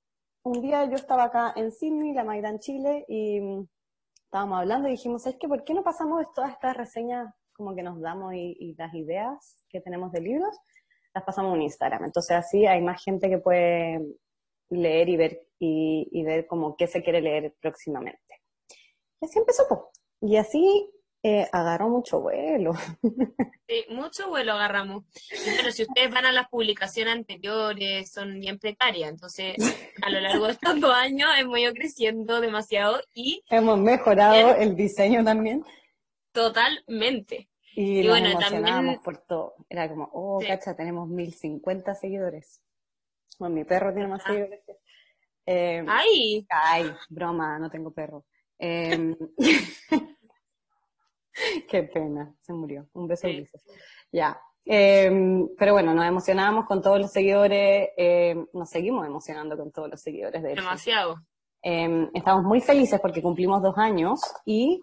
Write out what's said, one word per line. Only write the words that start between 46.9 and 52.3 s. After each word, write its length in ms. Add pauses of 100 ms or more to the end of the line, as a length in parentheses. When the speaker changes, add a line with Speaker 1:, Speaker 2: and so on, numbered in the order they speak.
Speaker 1:
broma, 480
no 140
tengo 200
perro. 340 (340)
Em, 560 (220)
<laughs> 800 (1500)
qué 160
pena, 480 (100)